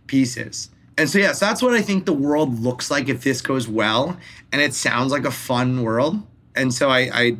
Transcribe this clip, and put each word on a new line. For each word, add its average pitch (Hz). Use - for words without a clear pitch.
pieces. -
And 156
so, 190
yeah, 180
so 196
that's 208
what 247
I 233
think 190
the 185
world 143
looks 123
like 143
if 127
this 131
goes 127
well. 110
And 143
it 143
sounds 123
like 139
a 139
fun 127
world. 131
And 127
so 139
I, 127
I, 120